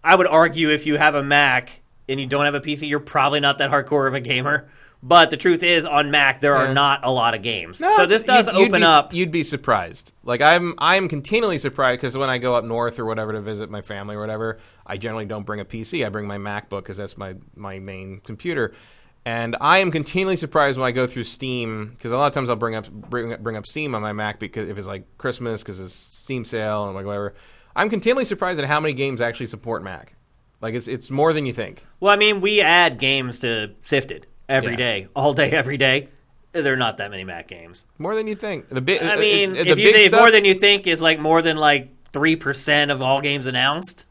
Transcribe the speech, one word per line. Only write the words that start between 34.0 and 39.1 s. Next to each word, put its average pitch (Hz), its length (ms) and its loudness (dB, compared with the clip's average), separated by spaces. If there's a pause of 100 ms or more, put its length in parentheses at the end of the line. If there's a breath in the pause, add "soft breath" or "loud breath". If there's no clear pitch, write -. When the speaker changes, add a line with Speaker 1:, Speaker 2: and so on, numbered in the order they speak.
Speaker 1:
every 135 240 0
Speaker 2:
Yeah. 117 60 -6
Speaker 1:
day, 113 360 -2
all 139 200 2
day, 135 180 2
every 143 240 0
day. 135 320 2 (460)
There 143 180 0
are 131 60 0
not 117 220 -2
that 101 120 -8
many 95 140 -12
Mac 85 240 -14
games. 85 360 -20 (120)
Speaker 2:
More 185 180 -6
than 220 120 -4
you 214 80 -6
think. 208 340 -10
The 131 100 -6
bi-, 135 140 0
Speaker 1:
I 165 220 0